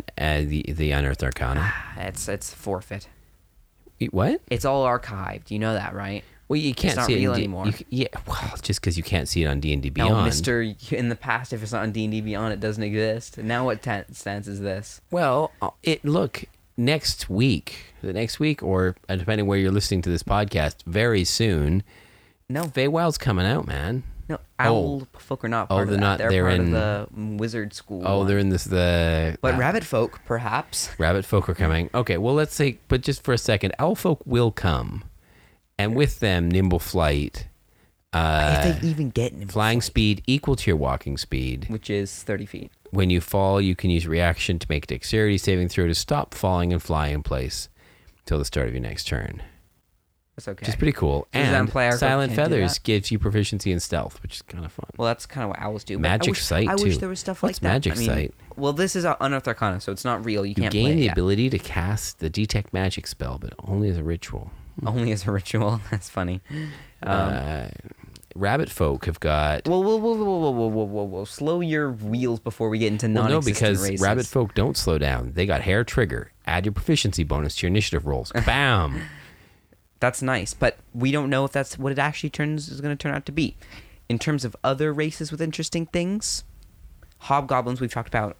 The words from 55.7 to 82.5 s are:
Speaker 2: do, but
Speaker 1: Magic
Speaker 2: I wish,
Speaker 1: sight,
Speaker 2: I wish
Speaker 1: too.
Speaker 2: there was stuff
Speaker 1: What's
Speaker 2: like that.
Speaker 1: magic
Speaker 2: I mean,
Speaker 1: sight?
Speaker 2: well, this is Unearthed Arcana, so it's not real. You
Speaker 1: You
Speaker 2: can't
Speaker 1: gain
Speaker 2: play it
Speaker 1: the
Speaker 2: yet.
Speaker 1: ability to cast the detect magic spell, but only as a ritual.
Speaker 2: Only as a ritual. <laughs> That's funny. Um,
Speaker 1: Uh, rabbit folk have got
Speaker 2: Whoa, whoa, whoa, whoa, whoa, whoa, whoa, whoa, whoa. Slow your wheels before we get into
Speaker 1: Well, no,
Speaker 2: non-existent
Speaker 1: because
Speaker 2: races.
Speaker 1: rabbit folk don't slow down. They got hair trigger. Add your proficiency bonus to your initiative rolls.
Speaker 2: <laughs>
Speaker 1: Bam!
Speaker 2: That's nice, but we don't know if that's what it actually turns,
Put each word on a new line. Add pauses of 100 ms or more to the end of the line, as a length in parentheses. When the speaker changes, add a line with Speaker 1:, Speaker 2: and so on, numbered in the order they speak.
Speaker 2:
do,
but
Speaker 1:
Magic
Speaker 2:
I
wish,
Speaker 1:
sight,
Speaker 2:
I
wish
Speaker 1:
too.
Speaker 2:
there
was
stuff
Speaker 1:
What's
Speaker 2:
like
that.
Speaker 1:
magic
Speaker 2:
I
mean,
Speaker 1:
sight? (220)
Speaker 2:
well,
this
is (160)
Unearthed
Arcana,
so
it's
not
real.
You
Speaker 1:
You
Speaker 2:
can't
Speaker 1:
gain
Speaker 2:
play
it
Speaker 1:
the
Speaker 2:
yet.
Speaker 1:
ability
to
cast
the
detect
magic
spell,
but (140)
only
as
a
ritual. (360)
Speaker 2:
Only
as
a
ritual.
<laughs>
That's
funny. (600)
Um, (240)
Speaker 1:
Uh, (640)
rabbit
folk
have
got
Speaker 2:
Whoa,
whoa,
whoa,
whoa,
whoa,
whoa,
whoa,
whoa,
whoa.
Slow
your
wheels
before
we
get
into
Speaker 1:
Well,
no,
Speaker 2:
non-existent
Speaker 1:
because
Speaker 2:
races.
Speaker 1:
rabbit
folk
don't
slow
down.
They
got
hair
trigger. (140)
Add
your
proficiency
bonus
to
your
initiative
rolls.
Speaker 2:
<laughs>
Speaker 1:
Bam! (960)
Speaker 2:
That's
nice,
but (160)
we
don't
know
if
that's
what
it
actually
turns,